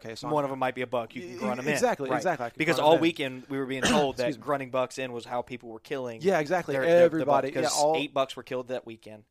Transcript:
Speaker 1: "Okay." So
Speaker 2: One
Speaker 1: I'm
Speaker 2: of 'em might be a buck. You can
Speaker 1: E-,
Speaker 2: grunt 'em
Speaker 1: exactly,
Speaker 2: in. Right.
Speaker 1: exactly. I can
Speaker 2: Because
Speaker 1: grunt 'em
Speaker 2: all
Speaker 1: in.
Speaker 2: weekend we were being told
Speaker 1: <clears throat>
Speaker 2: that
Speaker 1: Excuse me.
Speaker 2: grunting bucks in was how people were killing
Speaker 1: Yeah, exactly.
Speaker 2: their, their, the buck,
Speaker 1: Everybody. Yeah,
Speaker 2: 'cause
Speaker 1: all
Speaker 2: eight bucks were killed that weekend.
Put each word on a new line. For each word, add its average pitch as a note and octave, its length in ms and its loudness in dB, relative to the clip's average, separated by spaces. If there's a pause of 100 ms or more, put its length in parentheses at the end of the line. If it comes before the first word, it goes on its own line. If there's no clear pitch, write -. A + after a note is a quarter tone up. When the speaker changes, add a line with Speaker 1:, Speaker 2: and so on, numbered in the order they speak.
Speaker 1:
"Okay." A2+ 80 -10
So B2 140 -10
Speaker 2:
One D3 140 0
Speaker 1:
I'm C#3 60 -4
Speaker 2:
of C3+ 40 -4
'em C3 60 -8
might B2+ 140 0
be B2 80 -6
a B2 60 -4
buck. A#2 280 -4
You B2 60 -10
can A#2+ 140 -12
Speaker 1:
E-, - 20 -14
Speaker 2:
grunt A2+ 220 -4
'em C3 80 -4
Speaker 1:
exactly, D3+ 400 0
Speaker 2:
in. B2+ 60 -2
Right. B2+ 40 0
Speaker 1:
exactly. C3+ 300 -2
I - 20 -6
can - 80 -16
Speaker 2:
Because D#3 200 2
Speaker 1:
grunt D3 100 0
'em - 20 10
Speaker 2:
all E3 60 10
Speaker 1:
in. D3 60 2
Speaker 2:
weekend C#3+ 460 -2
we C#3 120 -4
were C3+ 80 -2
being C3 160 -4
told C#3+ 340 2
Speaker 1:
<clears throat> - 0 -
Speaker 2:
that B2 120 0
Speaker 1:
Excuse A#2 100 -6
me. G#2+ 40 -18
Speaker 2:
grunting C3+ 280 -4
bucks B2+ 260 -2
in C3 160 -6
was A#2 120 -8
how A#2+ 180 -4
people B2 260 -12
were A2 100 -14
killing B2 440 -8
Speaker 1:
Yeah, F3+ 160 4
exactly. D#3 340 -2
Speaker 2:
their, C3+ 100 0
their, E3+ 260 8
the D#3 160 0
buck, C#3 180 4
Speaker 1:
Everybody. C3+ 80 -4
Yeah, C3+ 100 -2
Speaker 2:
'cause - 160 0
Speaker 1:
all D3+ 180 4
Speaker 2:
eight D3 160 -2
bucks C3+ 240 -2
were B2+ 80 -14
killed B2+ 260 -6
that B2 180 -6
weekend. G#2+ 440 -18